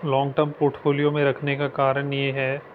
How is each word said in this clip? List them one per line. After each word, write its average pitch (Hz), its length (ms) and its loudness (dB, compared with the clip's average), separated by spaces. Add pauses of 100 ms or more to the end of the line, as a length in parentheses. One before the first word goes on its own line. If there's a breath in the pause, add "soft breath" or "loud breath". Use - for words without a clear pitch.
लॉन्ग 139 280 2
टर्म 151 260 2
पोर्टफोलियो 147 520 2
में 147 140 0
रखने 139 300 0
का 143 120 -2
कारण 139 460 0
ये 139 180 -2
है 135 300 -4 (140)